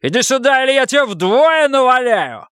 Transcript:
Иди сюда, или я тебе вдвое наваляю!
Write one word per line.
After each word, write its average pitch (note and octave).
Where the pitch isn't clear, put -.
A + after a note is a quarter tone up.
Иди E3
сюда, C4
или C4+
я C4+
тебе C#4
вдвое B3
наваляю! B3